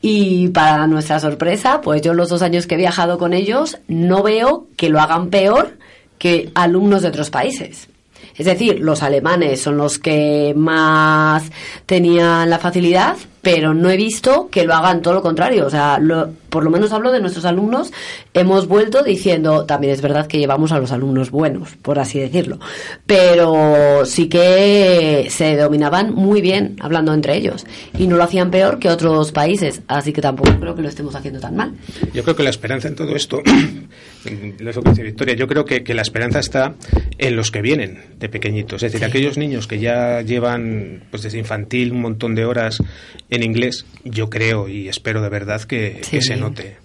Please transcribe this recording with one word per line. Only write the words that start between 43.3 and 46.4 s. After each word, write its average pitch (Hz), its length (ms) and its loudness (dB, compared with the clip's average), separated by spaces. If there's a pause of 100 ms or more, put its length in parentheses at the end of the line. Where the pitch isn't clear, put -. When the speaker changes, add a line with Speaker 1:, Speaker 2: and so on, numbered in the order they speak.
Speaker 2:
inglés, 120 420 -4 (180)
yo 110 260 -6
creo 110 380 -2
y 98 220 -12
espero 110 320 -6
de 104 80 -4
verdad 104 320 -6
que, 110 420 -8
Speaker 1:
Sí. - 140 -6
Speaker 2:
que 135 40 -2
se 127 140 -4
note. 101 500 -8